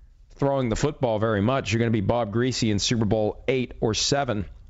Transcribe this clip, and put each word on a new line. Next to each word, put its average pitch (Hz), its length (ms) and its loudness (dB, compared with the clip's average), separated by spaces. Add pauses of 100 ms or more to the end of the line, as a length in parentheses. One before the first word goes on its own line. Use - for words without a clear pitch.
(320)
throwing 135 360 0
the 110 80 0
football 123 440 0
very 107 220 2
much. 123 300 0
You're 113 80 0
gonna 117 120 2
be 110 100 2
Bob 110 320 0
Griese 120 360 0
in 104 80 2
Super 113 280 0
Bowl 107 420 0
eight 127 320 -2
or 110 140 0
seven. 123 500 -2 (260)